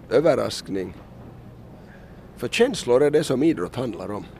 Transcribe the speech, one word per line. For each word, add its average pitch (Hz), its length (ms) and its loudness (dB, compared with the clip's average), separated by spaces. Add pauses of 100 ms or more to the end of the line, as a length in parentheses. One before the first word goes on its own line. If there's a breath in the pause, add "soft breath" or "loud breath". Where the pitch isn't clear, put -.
(100)
överraskning? 107 840 0 (1400 loud breath)
För 120 120 -6
känslor 139 540 2
är 147 80 4
det 151 140 2
som 135 180 0
idrott 151 340 0
handlar 98 340 -8
om. 101 140 -8 (160)